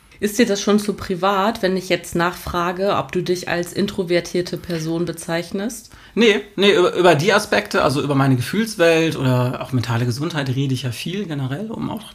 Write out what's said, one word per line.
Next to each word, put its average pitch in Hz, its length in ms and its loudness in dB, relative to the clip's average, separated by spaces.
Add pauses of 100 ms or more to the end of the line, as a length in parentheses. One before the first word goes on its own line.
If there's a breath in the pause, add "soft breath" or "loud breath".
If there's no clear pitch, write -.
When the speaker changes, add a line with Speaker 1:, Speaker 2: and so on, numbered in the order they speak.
(180 soft breath)
Speaker 1:
Ist 208 200 -4
dir 240 80 6
das 202 160 -2
schon 208 160 4
zu 208 160 -2
privat, 196 680 0
wenn 190 160 0
ich 185 140 -4
jetzt 180 240 -2
nachfrage, 180 840 -2
ob - 160 -4
du 180 100 -2
dich 180 280 -2
als 175 240 -4
introvertierte 175 840 -2
Person 165 480 -4
bezeichnest? 170 880 -6 (220 loud breath)
Speaker 2:
Nee, 208 260 4 (160)
nee, 196 180 6
über, 175 200 4
über 175 200 6
die 175 200 2
Aspekte, 202 500 0
also 143 180 2
über 143 120 0
meine 135 200 4
Gefühlswelt 165 840 2
oder 127 440 0
auch - 120 -10
mentale 120 340 0
Gesundheit 139 420 -4
rede 131 240 0
ich 127 120 -4
ja 127 60 -4
viel 180 360 -6
generell, 147 440 -6
um - 200 -6
auch 220 120 -8 (120)